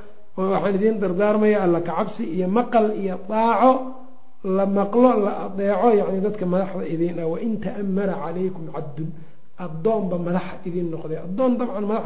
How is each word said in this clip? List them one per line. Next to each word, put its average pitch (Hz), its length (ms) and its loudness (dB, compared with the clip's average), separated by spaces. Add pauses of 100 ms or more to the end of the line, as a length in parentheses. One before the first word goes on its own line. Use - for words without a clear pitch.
(300)
waxaan 190 440 0
idin 220 240 2
dardaarmayaa 208 680 4
alla 170 160 4
ka 165 120 -2
cabsi 214 320 -2
iyo 185 240 0
maqal 226 380 4 (100)
iyo 190 280 -2
daaco, 226 480 4 (720)
la 190 220 2
maqlo, 202 440 4 (100)
la 202 200 0
adeeco, 196 520 0
yacni, 190 280 2
dadka 202 260 -2
madaxda 185 400 0
idin 170 320 -2
ah. 165 80 -2
"وإن 208 340 -2
تأمر 196 500 -2
عليكم 170 600 -4
عبد," 143 280 -8 (600)
addoonba 180 600 0
madax 175 300 -2 (140)
idin 175 260 -4
noqday. 156 320 -6
Addoon 214 360 0
dabcan 208 280 -2
madax 214 220 -2